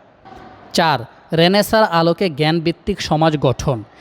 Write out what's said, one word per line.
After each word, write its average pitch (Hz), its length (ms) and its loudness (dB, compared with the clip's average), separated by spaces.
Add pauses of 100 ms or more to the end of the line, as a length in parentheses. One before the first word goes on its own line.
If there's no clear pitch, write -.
(720)
চার, 160 260 0 (380)
রেনেসার 202 480 4
আলোকে 170 460 0
জ্ঞানভিত্তিক 160 720 -2
সমাজ 156 340 0
গঠন। 131 460 -2 (180)